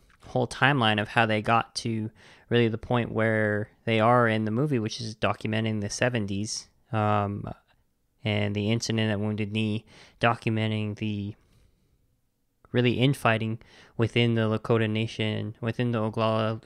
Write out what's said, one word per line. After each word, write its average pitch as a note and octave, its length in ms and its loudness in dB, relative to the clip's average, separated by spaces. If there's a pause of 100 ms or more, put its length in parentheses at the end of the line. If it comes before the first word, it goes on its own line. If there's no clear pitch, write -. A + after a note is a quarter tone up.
(260)
whole B2 220 -2
timeline A#2+ 520 2
of G#2+ 60 -2
how A#2 200 4
they G#2+ 160 0
got A2+ 340 0
to A2 340 -6 (380)
really A#2+ 180 4
the A2+ 100 0
point A#2 360 -2
where A2 580 0 (140)
they A2+ 160 2
are A#2+ 260 6
in A2 200 0
the G#2+ 40 -2
movie, B2+ 300 0
which A2 200 -6
is A2 140 -10
documenting A2 680 -2
the G2+ 100 -4
seventies, G#2+ 800 -4 (240)
um, G#2 560 -2 (760)
and G#2 320 -2
the G#2 160 0
incident A2+ 400 0
at G2+ 100 -2
Wounded G#2+ 320 -4
Knee, A2 340 -2 (340)
documenting A2 760 -2
the G#2 380 -6 (1400)
really B2 220 2
infighting A2+ 680 0 (380)
within A#2 380 2
the A2+ 80 2
Lakota A2 480 0
Nation, G#2+ 720 -4
within A#2+ 320 -2
the A#2+ 60 0
Oglala A2 680 -2